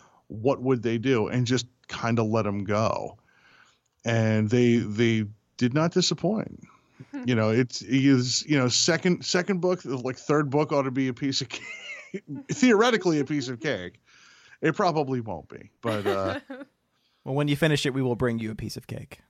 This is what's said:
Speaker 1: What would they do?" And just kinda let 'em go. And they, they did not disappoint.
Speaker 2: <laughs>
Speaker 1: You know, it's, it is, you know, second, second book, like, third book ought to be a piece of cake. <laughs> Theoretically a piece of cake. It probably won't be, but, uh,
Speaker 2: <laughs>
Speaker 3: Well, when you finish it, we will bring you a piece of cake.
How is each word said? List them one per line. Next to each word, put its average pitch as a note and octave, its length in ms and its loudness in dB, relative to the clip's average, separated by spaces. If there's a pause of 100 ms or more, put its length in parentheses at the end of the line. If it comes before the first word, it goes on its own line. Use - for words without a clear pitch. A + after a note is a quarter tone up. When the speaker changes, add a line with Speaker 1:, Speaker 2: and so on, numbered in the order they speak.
(280)
Speaker 1:
What A#2+ 340 -2
would B2+ 200 0
they A#2 140 0
do?" A2+ 320 2
And A#2+ 180 0
just B2 200 0 (220)
kinda A#2 340 0
let A2 240 0
'em G2+ 180 -4
go. G2+ 540 0 (880)
And A2 420 2
they, A#2+ 280 4
they A2 480 2 (340)
did B2 160 0
not D#3+ 180 2
disappoint. F3 720 -2
Speaker 2:
<laughs> - 80 -20 (540)
Speaker 1:
You B2+ 80 2
know, A2 160 4
it's, A#2+ 320 0
it C3 220 0
is, B2+ 420 4
you D3 120 2
know, B2 100 2
second, E3 560 2
second F3+ 360 0
book, F3+ 240 0
like, B2+ 320 -4
third D3+ 340 0
book D3+ 220 0
ought C#3+ 100 2
to C3+ 80 -2
be C3 180 0
a B2 60 -4
piece C3+ 280 -4
of B2 60 -10
cake. - 760 -14
<laughs> C4+ 280 -10
Theoretically G3+ 680 4
a C3+ 40 0
piece C#3+ 240 -4
of A#2+ 120 -10
cake. F#2 400 -6 (640)
It D#3+ 120 0
probably D3+ 460 0
won't F#2 280 -10
be, - 220 -18 (120)
but, G#2+ 240 -2
uh, G2 420 -2
Speaker 2:
<laughs> C4+ 160 -16 (600)
Speaker 3:
Well, C3+ 100 -6
when D3 140 0
you C#3+ 80 0
finish D3+ 280 2
it, C#3 80 0
we C3+ 80 -2
will B2 160 0
bring A#2 220 0
you A2 120 -6
a A2 40 -10
piece - 240 -10
of - 80 -18
cake. - 440 -14